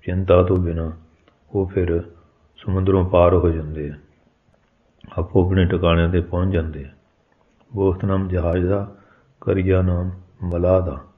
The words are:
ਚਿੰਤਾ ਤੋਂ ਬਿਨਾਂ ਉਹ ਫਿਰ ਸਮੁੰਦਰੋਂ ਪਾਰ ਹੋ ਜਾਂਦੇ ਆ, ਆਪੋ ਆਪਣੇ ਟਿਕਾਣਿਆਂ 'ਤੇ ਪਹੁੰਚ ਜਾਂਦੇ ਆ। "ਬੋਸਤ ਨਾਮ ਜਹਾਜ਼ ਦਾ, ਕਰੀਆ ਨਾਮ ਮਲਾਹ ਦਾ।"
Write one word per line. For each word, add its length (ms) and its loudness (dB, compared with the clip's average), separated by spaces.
ਚਿੰਤਾ 400 2
ਤੋਂ 140 2
ਬਿਨਾਂ 340 -2
ਉਹ 120 0
ਫਿਰ 360 -2
ਸਮੁੰਦਰੋਂ 540 0
ਪਾਰ 240 4
ਹੋ 160 4
ਜਾਂਦੇ 400 -8
ਆ, 20 -14
ਆਪੋ 280 2
ਆਪਣੇ 180 2
ਟਿਕਾਣਿਆਂ 440 2
'ਤੇ 120 0
ਪਹੁੰਚ 320 -4
ਜਾਂਦੇ 320 -4
ਆ। 40 -18
"ਬੋਸਤ 300 0
ਨਾਮ 240 -2
ਜਹਾਜ਼ 380 0
ਦਾ, 300 -4
ਕਰੀਆ 420 0
ਨਾਮ 280 0
ਮਲਾਹ 380 2
ਦਾ।" 180 -6